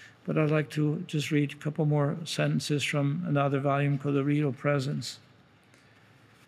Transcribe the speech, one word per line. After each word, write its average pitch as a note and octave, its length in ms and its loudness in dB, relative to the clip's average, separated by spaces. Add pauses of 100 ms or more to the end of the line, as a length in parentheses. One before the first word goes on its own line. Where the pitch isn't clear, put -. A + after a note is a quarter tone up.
(260)
But D#3 120 -2
I'd D3+ 140 4
like D3+ 200 0
to D3+ 360 0
just D3 240 -4
read D3 220 2
a - 20 -14
couple D3+ 300 -2
more D3 400 2
sentences D3+ 580 0
from C#3+ 420 -2
another C#3 340 2
volume C#3+ 380 2
called C#3+ 180 -2
The C#3 80 2
Real D3 280 2
Presence. C#3+ 680 -2 (1300)